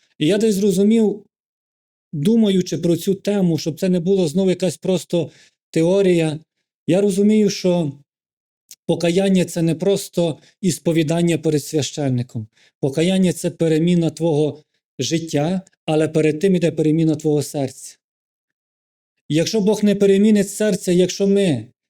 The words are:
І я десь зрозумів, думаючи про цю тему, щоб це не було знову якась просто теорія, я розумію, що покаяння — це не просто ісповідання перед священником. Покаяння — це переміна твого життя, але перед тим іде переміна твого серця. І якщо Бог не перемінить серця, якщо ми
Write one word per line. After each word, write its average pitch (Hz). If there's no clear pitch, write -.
І 151
я 196
десь 220
зрозумів, 208
думаючи 190
про 170
цю 190
тему, 190
щоб 151
це 190
не 180
було 185
знову 185
якась 180
просто 175
теорія, 165
я 175
розумію, 208
що 175
покаяння — 175
це 175
не 165
просто 180
ісповідання 165
перед 151
священником. 127
Покаяння — 170
це -
переміна 165
твого 156
життя, 160
але 156
перед 156
тим 196
іде 165
переміна 156
твого 147
серця. -
І 143
якщо 170
Бог 208
не 202
перемінить 202
серця, 196
якщо 180
ми 180